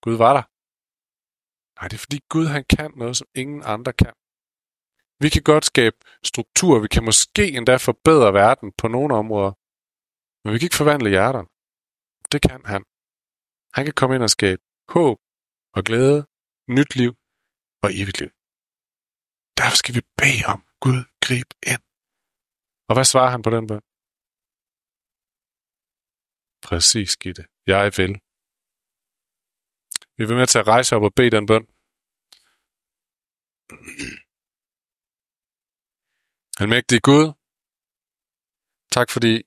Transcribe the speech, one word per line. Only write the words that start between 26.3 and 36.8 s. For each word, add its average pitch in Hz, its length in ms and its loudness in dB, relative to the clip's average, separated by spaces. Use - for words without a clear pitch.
Præcis, 90 500 -2
Gitte. 90 260 -14
Jeg 98 180 2
vil. 98 240 -2
Vi 113 100 -4
vil 113 80 -2
med 123 120 2
til - 120 2
at 101 80 0
rejse 120 280 2
op 107 80 2
og 101 120 0
bede 120 160 4
den 107 160 0
bøn. 110 160 2
Almægtige 117 500 0